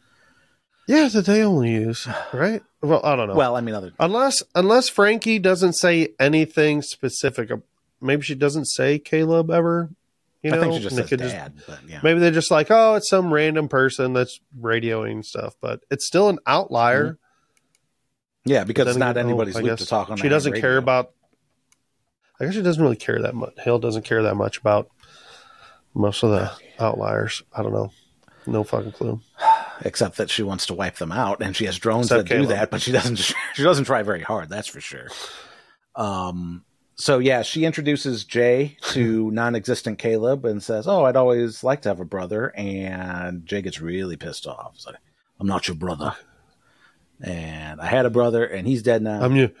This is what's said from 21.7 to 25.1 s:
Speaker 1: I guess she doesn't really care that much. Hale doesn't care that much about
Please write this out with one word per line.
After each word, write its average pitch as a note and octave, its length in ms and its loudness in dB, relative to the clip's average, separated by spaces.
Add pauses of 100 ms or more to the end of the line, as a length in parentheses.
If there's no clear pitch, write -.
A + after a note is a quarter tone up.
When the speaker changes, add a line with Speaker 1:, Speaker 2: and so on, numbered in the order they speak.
Speaker 1:
I C3 60 -4
guess E3+ 80 -4
she G#3+ 80 -4
doesn't E3+ 200 2
really C3+ 140 4
care - 280 -2
that - 100 -4
much. - 240 -10
Hale A#2+ 220 2
doesn't A2 260 0
care A2+ 180 2
that G2+ 120 2
much G#2 240 -2
about G#2 300 2 (1080)